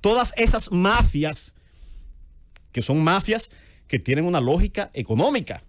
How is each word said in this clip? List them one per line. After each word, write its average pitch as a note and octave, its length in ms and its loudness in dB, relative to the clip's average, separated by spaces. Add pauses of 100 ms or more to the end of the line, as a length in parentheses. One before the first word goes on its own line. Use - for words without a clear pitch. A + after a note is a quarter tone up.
todas A#3 340 2
esas A3+ 360 2
mafias, F3+ 840 0 (1160)
que A#2+ 80 -4
son D3 200 0
mafias G3 500 0 (360)
que C3 100 -4
tienen C3+ 280 -2
una F3 160 0
lógica F3+ 520 0
económica C#3+ 760 -2